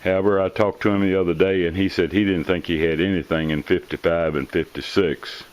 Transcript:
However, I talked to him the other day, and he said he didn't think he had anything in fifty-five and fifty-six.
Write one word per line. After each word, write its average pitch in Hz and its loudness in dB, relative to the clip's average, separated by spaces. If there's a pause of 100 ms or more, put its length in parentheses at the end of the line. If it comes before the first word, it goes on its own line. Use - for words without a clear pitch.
However, 98 2
I 95 2
talked 101 0
to - 0
him 101 2
the 95 2
other 87 2
day, 95 2
and 82 -2
he 98 2
said 87 0
he 98 2
didn't 90 0
think 85 -2
he 80 -2
had 82 0
anything 82 0
in 76 0
fifty-five 82 -2
and 69 -2
fifty-six. - -4